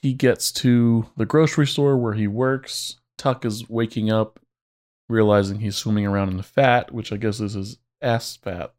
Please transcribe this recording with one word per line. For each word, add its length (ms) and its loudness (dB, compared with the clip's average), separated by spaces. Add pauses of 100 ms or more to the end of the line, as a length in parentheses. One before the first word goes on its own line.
He 100 0
gets 400 0
to 540 4 (100)
the 100 -2
grocery 400 2
store 300 2
where 180 -2
he 120 0
works. 720 -4 (200)
Tuck 280 -2
is 240 -6
waking 440 -2
up, 260 -2 (720)
realizing 520 4
he's 160 -4
swimming 300 0
around 220 0
in 80 -4
the 60 -6
fat, 500 0
which 200 -8
I 40 -8
guess 240 -4
is 140 -6
his 240 -10 (220)
ass 360 -4
fat. 420 -10